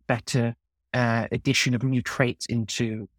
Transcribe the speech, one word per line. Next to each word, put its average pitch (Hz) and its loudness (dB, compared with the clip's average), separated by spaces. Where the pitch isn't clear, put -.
better, 117 0
uh, 117 2
addition - 0
of 120 0
new 131 2
traits - -2
into 110 -2